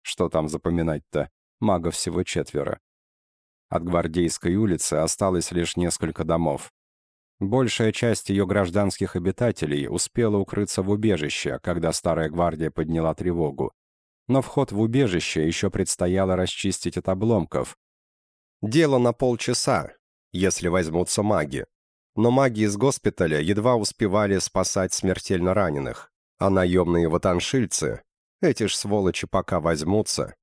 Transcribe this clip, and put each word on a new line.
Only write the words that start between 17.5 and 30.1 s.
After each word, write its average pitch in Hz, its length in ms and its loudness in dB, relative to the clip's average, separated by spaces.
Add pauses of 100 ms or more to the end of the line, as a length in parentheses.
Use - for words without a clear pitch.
«Дело 135 360 2
на 120 160 4
полчаса, 120 800 0 (380)
если 90 380 0
возьмутся 87 540 0
маги». 76 420 0 (500)
Но 117 160 4
маги 127 300 2
из 101 160 2
госпиталя 95 640 0
едва 104 360 2
успевали 101 640 0
спасать 92 540 -2
смертельно 92 600 0
раненых. 76 600 -2 (300)
А 98 60 4
наемные 90 580 4
ватаншильцы, 87 960 0 (380)
эти 113 260 2
ж - 80 -2
сволочи 101 520 0
пока 92 320 -2
возьмутся. 82 840 0